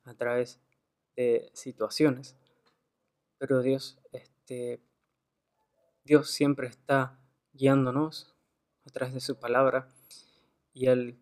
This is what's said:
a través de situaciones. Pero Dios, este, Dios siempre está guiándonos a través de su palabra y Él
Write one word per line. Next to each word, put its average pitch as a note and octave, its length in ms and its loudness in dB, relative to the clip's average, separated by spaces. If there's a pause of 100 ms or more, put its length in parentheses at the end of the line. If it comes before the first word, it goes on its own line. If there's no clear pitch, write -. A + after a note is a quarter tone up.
a B2 100 -20
través B2 460 -4 (560)
de A#2+ 360 2
situaciones. C3 840 -2 (1040)
Pero C3+ 240 2
Dios, C3+ 380 -2 (120)
este, B2 680 -10 (1200)
Dios D3 260 -2
siempre C#3+ 360 -4
está C3 520 -4 (340)
guiándonos C3+ 840 0 (500)
a - 40 -20
través B2+ 240 -8
de C3 60 -8
su - 180 -8
palabra C3 500 2 (840)
y B2+ 140 -2
Él B2 360 2